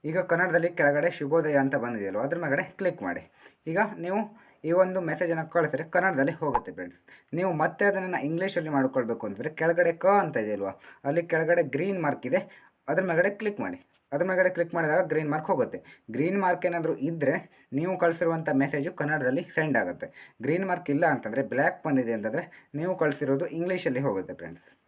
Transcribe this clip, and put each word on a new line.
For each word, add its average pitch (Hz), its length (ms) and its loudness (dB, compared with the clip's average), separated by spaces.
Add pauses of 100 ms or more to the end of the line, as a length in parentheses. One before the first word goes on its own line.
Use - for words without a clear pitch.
ಈಗ 165 100 0 (100)
ಕನ್ನಡದಲ್ಲಿ 170 480 2
ಕೆಳಗಡೆ 147 400 4
ಶುಭೋದಯ 151 460 2
ಅಂತ 135 200 2
ಬಂದಿದೆಯಲ್ವ, 104 420 -4
ಅದ್ರ 160 180 -2
ಮೇಲ್ಗಡೆ 139 200 0 (160)
ಕ್ಲಿಕ್ 185 240 0
ಮಾಡಿ. 90 180 -4 (460)
ಈಗ 165 120 0 (240)
ನೀವು 185 140 -2 (460)
ಈ 160 80 0 (120)
ಒಂದು 185 160 2 (100)
ಮೆಸೇಜನ್ನು 165 440 0
ಕಳಿಸಿದ್ರೆ 160 300 2 (100)
ಕನ್ನಡದಲ್ಲಿ 165 460 2
ಹೋಗುತ್ತೆ 135 380 -4
ಫ್ರೆಂಡ್ಸ್. 87 200 -12 (400)
ನೀವು 185 140 0 (100)
ಮತ್ತೆ 165 280 0
ಅದನ್ನು 185 380 -2
ಇಂಗ್ಲೀಷಲ್ಲಿ 165 480 -2
ಮಾಡ್ಕೊಳ್ಬೇಕು 131 520 0
ಅಂದರೆ 107 220 -6 (100)
ಕೆಳಗಡೆ 170 320 2 (120)
ಕ 185 40 6 (160)
ಅಂತ 151 200 -4
ಇದೆಯಲ್ವ, 101 260 -4 (380)
ಅಲ್ಲಿ 156 140 0 (100)
ಕೆಳಗಡೆ 165 320 2 (120)
ಗ್ರೀನ್ 185 300 -2
ಮಾರ್ಕ್ 139 240 -4
ಇದೆ, 175 100 2 (480)
ಅದ್ರ 170 220 0
ಮೇಲ್ಗಡೆ 180 220 2 (100)
ಕ್ಲಿಕ್ 208 240 -4
ಮಾಡಿ. 90 140 -8 (320)
ಅದ್ರ 151 180 0
ಮೇಲ್ಗಡೆ 185 260 4
ಕ್ಲಿಕ್ 170 220 -2
ಮಾಡಿದಾಗ 160 340 2
ಗ್ರೀನ್ 151 220 0
ಮಾರ್ಕ್ 156 180 -4
ಹೋಗುತ್ತೆ. - 280 0 (360)
ಗ್ರೀನ್ 175 260 0
ಮಾರ್ಕ್ 180 280 0
ಏನಾದರೂ 165 260 -2 (140)
ಇದ್ದರೆ 165 260 0 (420)
ನೀವು 180 240 0
ಕಳಿಸಿರುವಂಥ 165 480 2 (140)
ಮೆಸೇಜು 143 280 -2 (100)
ಕನ್ನಡದಲ್ಲಿ 147 420 0 (120)
ಸೆಂಡ್ 156 260 2
ಆಗುತ್ತೆ. - 280 -6 (360)
ಗ್ರೀನ್ 180 260 0
ಮಾರ್ಕ್ 175 240 -4
ಇಲ್ಲ 165 100 4 (100)
ಅಂತಂದರೆ, 120 360 -2
ಬ್ಲ್ಯಾಕ್ 143 340 0
ಬಂದಿದೆ 127 320 2
ಅಂತಂದರೆ 110 260 -4 (360)
ನೀವು 180 240 -2
ಕಳಿಸಿರೋದು 139 440 0 (120)
ಇಂಗ್ಲೀಷಲ್ಲಿ 170 480 -2
ಹೋಗುತ್ತೆ 92 340 -4
ಫ್ರೆಂಡ್ಸ್. 82 260 -16 (200)